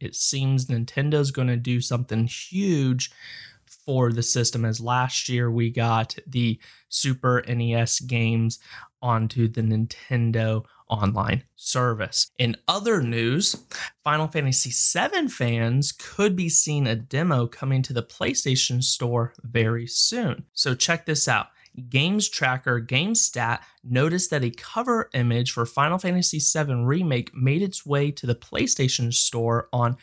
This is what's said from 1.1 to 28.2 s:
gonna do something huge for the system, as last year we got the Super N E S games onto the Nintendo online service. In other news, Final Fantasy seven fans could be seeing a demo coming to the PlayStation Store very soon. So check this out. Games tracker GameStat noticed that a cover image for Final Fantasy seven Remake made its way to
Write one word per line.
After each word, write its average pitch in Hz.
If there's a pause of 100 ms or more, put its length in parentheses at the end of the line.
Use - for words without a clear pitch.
gonna 127
do 123
something 117
huge 143 (560)
for 127
the 117
system, 117
as 113
last 123
year 120
we 117
got 113 (100)
the 120 (300)
Super 127
N 120
E 117
S 117
games 117 (420)
onto 113
the 117
Nintendo 113 (240)
online 101 (100)
service. -
In 120 (100)
other 202
news, 117 (480)
Final 151
Fantasy 139
seven 277
fans 120
could -
be 180
seeing 147
a 113
demo 131
coming 131
to 127
the 120
PlayStation -
Store 120
very 117
soon. -
So 127
check 170
this 151
out. 113 (420)
Games 175
tracker 127
GameStat 127 (240)
noticed 147
that 147
a 120
cover 233
image 120
for 117
Final 147
Fantasy 180
seven 135
Remake 143
made 135
its 190
way 143
to -